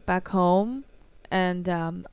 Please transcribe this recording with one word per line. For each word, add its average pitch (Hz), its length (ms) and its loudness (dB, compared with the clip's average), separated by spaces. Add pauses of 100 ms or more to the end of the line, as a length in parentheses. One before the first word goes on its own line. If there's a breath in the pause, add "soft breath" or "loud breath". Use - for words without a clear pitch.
back 185 240 -2
home, 190 540 2 (480)
and, 180 380 0
um, 170 440 -4